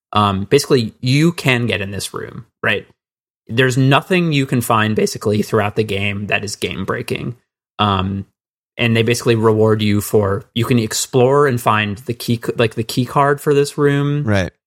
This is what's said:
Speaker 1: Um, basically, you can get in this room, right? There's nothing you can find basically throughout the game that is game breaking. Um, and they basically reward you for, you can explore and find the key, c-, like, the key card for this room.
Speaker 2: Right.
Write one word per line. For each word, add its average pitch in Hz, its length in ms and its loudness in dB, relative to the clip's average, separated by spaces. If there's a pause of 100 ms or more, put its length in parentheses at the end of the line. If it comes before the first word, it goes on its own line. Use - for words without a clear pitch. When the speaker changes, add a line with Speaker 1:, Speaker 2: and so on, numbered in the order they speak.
(140)
Speaker 1:
Um, 101 320 0
basically, 131 540 2
you 143 320 2
can 123 360 0
get 101 140 -2
in 98 100 -8
this 98 220 -8
room, - 340 -12 (160)
right? 107 220 -2 (640)
There's 123 300 0
nothing 151 540 2
you 139 140 0
can 127 160 -2
find 107 340 2
basically 107 460 0
throughout 104 340 -2
the 113 80 0
game 101 440 -4
that 104 180 -4
is 101 100 -8
game 95 300 -6
breaking. 120 500 -6 (440)
Um, 98 460 -2 (520)
and 117 180 2
they 113 80 4
basically 117 320 0
reward 110 460 4
you 104 180 2
for, 101 460 0 (100)
you 113 80 -2
can 120 160 2
explore 131 680 2
and 123 120 -2
find 107 400 0
the - 140 -8
key, 117 300 -4
c-, - 120 -4
like, 117 200 0
the 113 80 -4
key - 200 -4
card 143 380 0
for 151 120 0
this 143 240 0
room. 143 460 0
Speaker 2:
Right. 98 280 0 (140)